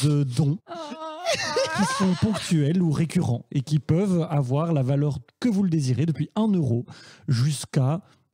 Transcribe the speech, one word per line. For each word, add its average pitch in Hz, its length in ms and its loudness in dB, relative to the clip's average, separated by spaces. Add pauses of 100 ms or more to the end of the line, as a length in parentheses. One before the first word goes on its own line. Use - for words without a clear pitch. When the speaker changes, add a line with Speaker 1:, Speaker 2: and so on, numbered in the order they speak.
Speaker 1:
de 147 200 2
dons 139 340 0 (760)
Speaker 2:
Oh. 554 420 -2
Speaker 1:
qui 196 60 2 (100)
sont 190 260 2
ponctuels 175 600 0
ou 165 100 2
récurrents 147 580 -2
et 139 120 -2
qui 151 180 0
peuvent 175 500 2
avoir 147 420 0
la 143 100 2
valeur 139 360 0 (220)
que 247 80 2
vous 202 160 2
le 180 60 0
désirez, 135 360 0
depuis - 300 -2
un 214 120 2
euro 123 360 2 (420)
jusqu'à 135 760 0 (320)